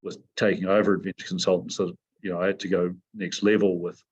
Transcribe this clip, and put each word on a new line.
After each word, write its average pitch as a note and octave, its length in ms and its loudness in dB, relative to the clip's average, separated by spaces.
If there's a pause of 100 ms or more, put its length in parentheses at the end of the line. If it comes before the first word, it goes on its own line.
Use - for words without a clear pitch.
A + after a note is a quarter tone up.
was F2+ 160 -10 (180)
taking F#2 300 0
over G2 300 4
Adventure F#2 320 -6
Consultants. F2+ 480 0
So, F2+ 180 -2 (280)
you G2 100 -8
know, F2 80 -4
I F2+ 80 0
had G2 140 0
to - 60 -8
go F2+ 260 0 (200)
next F#2+ 300 -6
level G2+ 360 4
with E2+ 220 -8 (100)